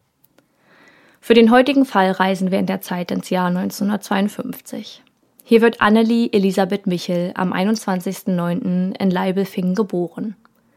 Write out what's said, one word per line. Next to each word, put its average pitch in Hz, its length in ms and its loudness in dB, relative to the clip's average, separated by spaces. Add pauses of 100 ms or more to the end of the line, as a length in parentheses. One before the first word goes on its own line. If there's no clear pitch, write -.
(1200)
Für - 140 2
den 226 160 8
heutigen 262 340 4
Fall 190 280 2
reisen 190 380 0
wir 190 80 0
in 190 80 0
der 190 140 -4
Zeit 180 300 -8
ins 190 180 -6
Jahr 180 220 0
neunzehnhundertzweiundfünfzig. 202 1500 -6 (420)
Hier 226 180 4
wird 233 180 2
Annelie 226 520 2
Elisabeth 196 540 0
Michel 175 480 -4
am 185 180 -2
einundzwanzigsten 190 840 -2
neunten 180 580 -2
in 196 160 0
Leibelfingen 190 640 -2
geboren. 180 640 -4 (400)